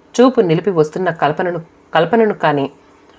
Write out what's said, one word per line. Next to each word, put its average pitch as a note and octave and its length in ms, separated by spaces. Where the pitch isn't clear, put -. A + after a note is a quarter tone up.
చూపు B3+ 200
నిలిపి D#3+ 280
వస్తున్న E3+ 400
కల్పనను, E3 520
కల్పనను G3 400
కాని, C#3+ 360